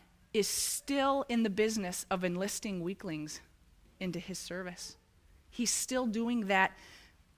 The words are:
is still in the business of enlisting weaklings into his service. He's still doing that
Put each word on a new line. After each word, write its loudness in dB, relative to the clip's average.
is 4
still 0
in 4
the 4
business 0
of 0
enlisting -2
weaklings -6
into -2
his -8
service. -10
He's 0
still 0
doing 0
that 6